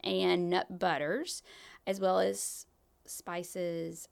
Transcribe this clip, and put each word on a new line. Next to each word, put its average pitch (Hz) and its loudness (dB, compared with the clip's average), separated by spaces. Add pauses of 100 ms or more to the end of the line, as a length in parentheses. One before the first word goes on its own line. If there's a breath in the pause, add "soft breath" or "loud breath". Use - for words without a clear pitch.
and 180 4
nut 180 0
butters, 175 0 (460 loud breath)
as 196 0
well 185 4
as 196 0 (380)
spices, 175 -4